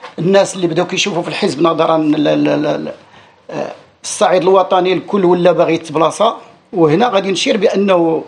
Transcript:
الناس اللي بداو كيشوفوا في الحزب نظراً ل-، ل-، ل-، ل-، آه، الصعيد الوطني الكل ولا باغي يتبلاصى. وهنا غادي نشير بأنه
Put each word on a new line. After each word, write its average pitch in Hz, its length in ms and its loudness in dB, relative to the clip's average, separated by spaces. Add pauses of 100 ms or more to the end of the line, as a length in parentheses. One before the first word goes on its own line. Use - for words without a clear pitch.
(180)
الناس 190 380 2
اللي 185 100 -2
بداو 165 200 -2
كيشوفوا 180 360 -4
في - 60 -10
الحزب 151 340 -4
نظراً 160 360 2
ل-، 151 260 0
ل-، 151 200 0
ل-، 147 400 -2
ل-، - 80 -10 (580)
آه، - 220 -8 (300)
الصعيد 180 400 0
الوطني 185 500 2
الكل 185 320 -2
ولا 175 280 4
باغي 160 220 0
يتبلاصى. 160 600 -2 (380)
وهنا 220 360 2
غادي 196 240 -2
نشير 214 240 -2
بأنه 185 720 0